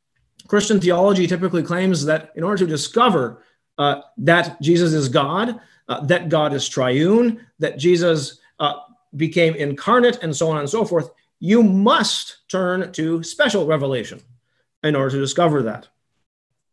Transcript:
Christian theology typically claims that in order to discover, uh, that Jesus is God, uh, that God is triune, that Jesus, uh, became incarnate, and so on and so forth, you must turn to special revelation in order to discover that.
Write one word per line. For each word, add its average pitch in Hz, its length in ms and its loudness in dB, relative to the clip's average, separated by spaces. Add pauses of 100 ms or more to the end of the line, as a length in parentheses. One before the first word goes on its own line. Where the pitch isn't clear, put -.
(480)
Christian 208 320 2
theology 180 460 2
typically 175 360 -2
claims 170 440 0
that 156 300 -2
in 160 60 -6
order 190 220 0
to 165 60 -2
discover, 156 720 0 (340)
uh, 143 240 0 (160)
that 160 460 0
Jesus 170 320 2
is 139 160 -2
God, 170 500 -2 (280)
uh, 123 180 -6
that 170 240 0
God 151 240 0
is 135 120 -4
triune, 185 800 0 (120)
that - 200 -4
Jesus, 165 640 0 (200)
uh, 147 160 -2 (380)
became 160 420 0
incarnate, 214 680 0
and 160 120 -4
so 160 160 -2
on 156 80 -2
and 147 120 -4
so 214 160 -2
forth, 165 240 -2 (280)
you 220 240 4
must 214 840 0
turn 185 440 -4
to 165 300 -4
special 202 440 0
revelation 135 540 -4 (640)
in 156 140 0
order 135 140 0
to 139 100 -2
discover 147 420 0
that. 110 260 -8 (840)